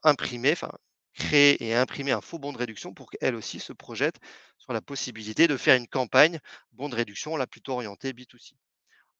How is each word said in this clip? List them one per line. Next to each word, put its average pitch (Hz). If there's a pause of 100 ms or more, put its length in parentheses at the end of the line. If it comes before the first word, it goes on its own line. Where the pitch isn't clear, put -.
imprimé, 135
enfin, - (420)
créé 143
et 113
imprimé 131
un 110
faux 160
bon 143
de 127
réduction 120
pour 139
qu'elle 131
aussi 113
se -
projette 120 (420)
sur -
la 113
possibilité 117
de 147
faire 131
une 120
campagne 143 (340)
bon 131
de 123
réduction, 117
là, 131
plutôt -
orientée 123
B 123
two 123
C. - (640)